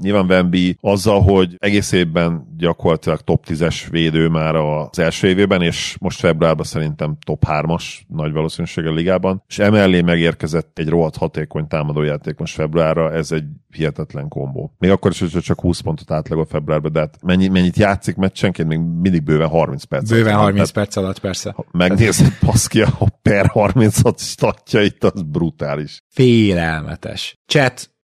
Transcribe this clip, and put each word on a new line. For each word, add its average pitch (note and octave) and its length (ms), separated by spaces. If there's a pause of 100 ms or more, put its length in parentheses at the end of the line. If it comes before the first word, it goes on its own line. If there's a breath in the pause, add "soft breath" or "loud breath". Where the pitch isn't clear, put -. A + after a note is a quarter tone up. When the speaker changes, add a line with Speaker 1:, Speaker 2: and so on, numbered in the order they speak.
Speaker 1:
nyilván G2 220
Wemby F2+ 560
azzal, G2+ 420
hogy F#2 360
egész G2+ 340
évben E2+ 640
gyakorlatilag E2 640
top - 240
tízes D#2+ 460
védő E2 380
már D#2+ 260
az D2+ 440
első E2+ 300
évében, F#2+ 340
és - 380
most - 180
februárban D#2+ 460
szerintem D2+ 520 (100)
top D2+ 180
hármas D#2 640
nagy D#2 240
valószínűséggel D#2+ 600
ligában, F#2 560
és - 100
emellé G2+ 420
megérkezett E2 800
egy D#2+ 100
rohadt E2 280
hatékony D#2 500
támadójáték D2+ 720
most E2 160
februárra, D#2+ 580
ez D#2+ 200
egy D#2 120 (320)
hihetetlen D2+ 520
kombó. C#2 500
Még F#2 120
akkor G2 200
is, - 100
hogyha F2 200
csak - 200
húsz F#2 200
pontot - 300
átlagol D#2+ 360
februárban, D2+ 460
de E2 60
hát D#2 240
mennyi, F#2 260
mennyit F2+ 280
játszik G2 400
meccsenként, F#2 520
még D#2+ 100
mindig E2+ 440
bőven D#2 260
harminc D#2+ 360
perc A2+ 240
Speaker 2:
Bőven A2+ 160
Speaker 1:
alatt G#2+ 100
van. G#2 80
Speaker 2:
harminc G2 280
Speaker 1:
Tehát G#2 180
Speaker 2:
perc - 80
alatt, F#2+ 220
persze. G2 380
Speaker 1:
ha - 140
megnézed, F#2 640 (120)
baszki, A2+ 380
a - 240 (160)
per G3 240
harminchat G#2+ 760
statjait, - 840
az G2 180
brutális. D2+ 760 (540)
Speaker 2:
Félelmetes. D#2 800 (120)
Chat - 440 (220)